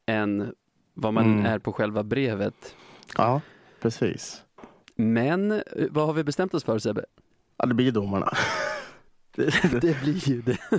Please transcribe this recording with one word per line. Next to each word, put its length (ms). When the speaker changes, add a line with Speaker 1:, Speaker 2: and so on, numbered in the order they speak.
Speaker 1:
än 480
vad 200
man 120
Speaker 2:
Mm. 200
Speaker 1:
är 140
på 140
själva 300
brevet." 720
Speaker 2:
Ja, 240
precis. 600
Speaker 1:
Men, 500
eh, 100
vad 160
har 80
vi 100
bestämt 300
oss 100
för, 160
Sebbe? 260
Speaker 2:
Ja, 80
det 80
blir 120
ju 60
domarna. 420
<laughs> 60
Det, 160
Speaker 1:
Det 200
blir 280
ju 120
det. 160